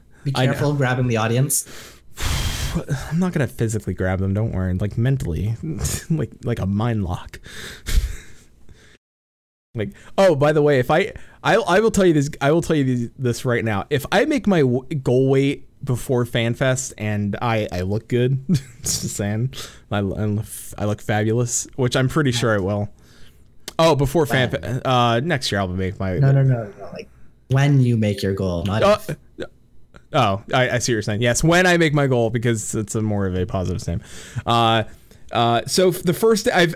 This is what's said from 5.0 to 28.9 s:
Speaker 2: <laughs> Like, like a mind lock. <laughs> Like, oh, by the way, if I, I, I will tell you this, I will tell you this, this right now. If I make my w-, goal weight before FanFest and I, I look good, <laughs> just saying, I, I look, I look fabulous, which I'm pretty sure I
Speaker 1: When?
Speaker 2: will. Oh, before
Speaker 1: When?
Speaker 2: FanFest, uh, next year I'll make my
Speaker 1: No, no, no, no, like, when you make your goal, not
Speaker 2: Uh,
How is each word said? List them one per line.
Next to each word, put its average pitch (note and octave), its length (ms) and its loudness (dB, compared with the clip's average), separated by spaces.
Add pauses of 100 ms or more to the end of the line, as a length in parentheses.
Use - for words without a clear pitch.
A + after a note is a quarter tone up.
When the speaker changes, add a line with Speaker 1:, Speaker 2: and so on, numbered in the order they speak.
Speaker 2:
<laughs> - 280 -6
Like, D3+ 220 -2 (120)
like A#2+ 160 -4
a F2 60 -2
mind G#2+ 400 0
lock. - 340 -8 (460)
<laughs> - 140 2 (1800)
Like, G#2+ 180 -6 (240)
oh, F#3 180 6
by C#3+ 160 4
the D3+ 120 4
way, C#3+ 160 4
if B2 100 0
I, D3+ 240 0 (300)
I, D#3 140 4
I F#3 220 2
will A3 120 4
tell G3 140 4
you E3+ 80 6
this, C#3+ 160 2 (120)
I C#3 100 2
will E3+ 120 2
tell E3 120 -2
you C#3+ 80 2
this, B2 260 0 (100)
this B2 260 -2
right A#2+ 180 0
now. G#2+ 280 -2
If A#2+ 200 -2
I A3+ 140 4
make D4 220 -2
my F3 140 6
w-, B2 200 2 (220)
goal C3 260 2
weight C#3 380 0 (180)
before B2 400 0
FanFest B2+ 720 -2
and G#2 420 -2
I, A2+ 320 0
I F2+ 100 -4
look G2+ 260 -4
good, C3 400 0
<laughs> - 340 -2
just - 280 -6
saying, A2 440 -4 (380)
I, G#2 80 0
I - 20 0
look, G#2 440 -2 (320)
I G#2 80 -4
look G#2 160 -2
fabulous, A2+ 760 0
which B2 200 0
I'm C3 140 2
pretty D3 220 2
sure A#2 240 2
I - 20 2
Speaker 1:
When? F#2 80 -2
Speaker 2:
will. G#2 240 -2 (880)
Oh, E3 180 6
before C#3+ 300 2
Speaker 1:
When? C3 240 2
Speaker 2:
FanFest, - 360 -4
uh, A#2+ 340 4
next D3+ 320 -2
year G2+ 100 0
I'll F#2+ 60 -2
make F#2 320 -4
my F#2+ 180 -2
Speaker 1:
No, C3+ 140 4
no, C3+ 100 6
no, B2 220 2 (140)
no, - 140 -16
like, - 160 -14 (420)
when C#3 300 4
you A#2+ 160 4
make G#2 280 0
your F#2+ 100 0
goal, F2+ 320 -2
not G2+ 160 0
Speaker 2:
Uh, - 160 4 (100)